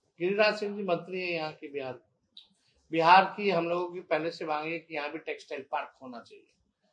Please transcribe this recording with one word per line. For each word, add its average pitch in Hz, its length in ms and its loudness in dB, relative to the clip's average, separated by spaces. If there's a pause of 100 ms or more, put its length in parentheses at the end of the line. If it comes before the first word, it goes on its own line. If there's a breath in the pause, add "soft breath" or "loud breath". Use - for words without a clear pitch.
(200)
गिरिराज 202 400 2
सिंह 202 180 -6
जी 208 60 -6
मंत्री 180 380 -4
हैं 180 100 -6
यहाँ 156 220 -4
के 151 140 -16
बिहार, 135 320 -8 (920)
बिहार 175 460 8
की 202 120 0
हम 170 200 0
लोगों 175 240 -2
की 185 60 -10
पहले 165 320 -2
से 170 140 -10
मांग 156 260 -4
है 165 80 -6
कि 160 160 -14
यहाँ 147 160 -6
भी 160 80 -10
टेक्सटाइल 143 520 -10
पार्क 143 300 -8
होना 123 180 -14
चाहिए। - 340 -20 (400)